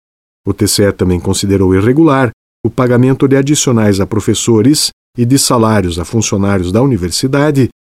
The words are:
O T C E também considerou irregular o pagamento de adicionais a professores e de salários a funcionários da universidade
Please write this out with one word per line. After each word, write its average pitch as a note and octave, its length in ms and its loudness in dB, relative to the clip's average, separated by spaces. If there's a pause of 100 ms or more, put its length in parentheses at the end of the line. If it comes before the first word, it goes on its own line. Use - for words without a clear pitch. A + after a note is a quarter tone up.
(460)
O G2+ 80 -2
T G#2 140 -2
C - 160 0
E G2+ 100 2
também F2+ 260 -2
considerou F#2+ 560 0
irregular C3+ 560 2 (340)
o A2+ 40 -4
pagamento B2+ 580 0
de C3+ 80 2
adicionais B2+ 640 0
a F#2 80 -2
professores A2 800 0 (280)
e A#2+ 80 0
de C3 120 2
salários A2 600 0
a E2+ 60 -6
funcionários G2 680 -2
da A2 100 0
universidade C3+ 840 0 (320)